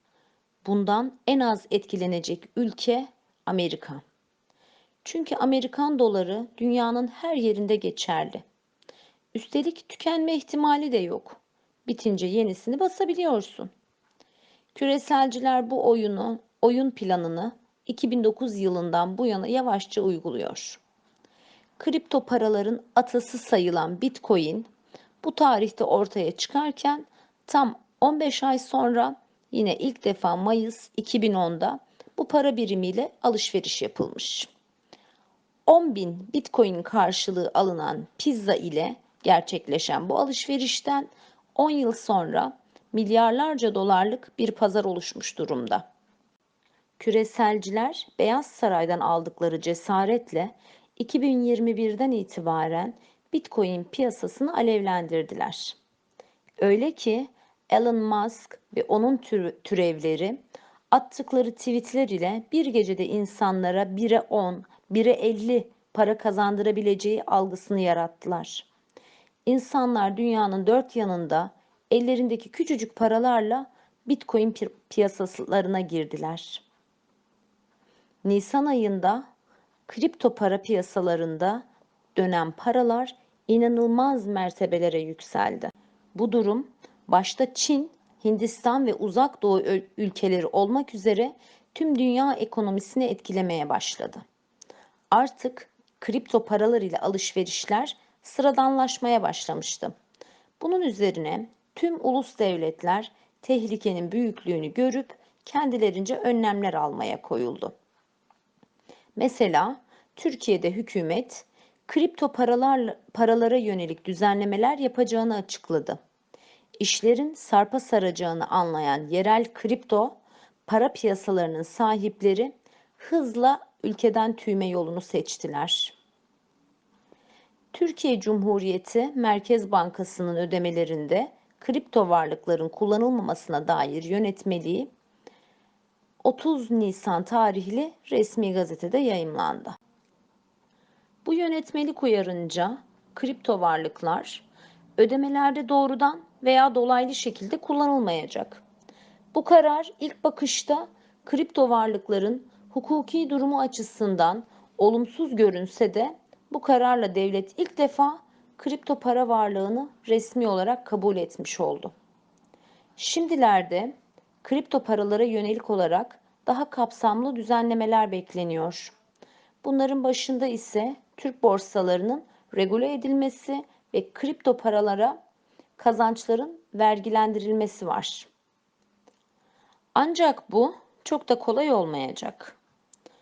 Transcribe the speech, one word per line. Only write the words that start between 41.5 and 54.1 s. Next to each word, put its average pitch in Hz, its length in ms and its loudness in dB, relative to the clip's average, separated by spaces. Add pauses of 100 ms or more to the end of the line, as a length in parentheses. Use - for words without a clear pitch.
on 294 140 2
yıl 277 220 0
sonra 214 640 -2 (360)
milyarlarca 226 800 2
dolarlık 196 640 0
bir 208 120 0
pazar 202 340 0
oluşmuş - 520 -8
durumda. 127 580 -4 (1040)
Küreselciler 214 1080 0 (120)
Beyaz 240 260 0
Saray'dan 170 540 0
aldıkları 165 640 -2
cesaretle 196 920 -2 (440)
iki 240 220 -2
bin 262 200 2
yirmi 233 360 2
birden 220 340 0
itibaren 170 800 -2 (400)
Bitcoin - 500 -2
piyasasını 254 680 -4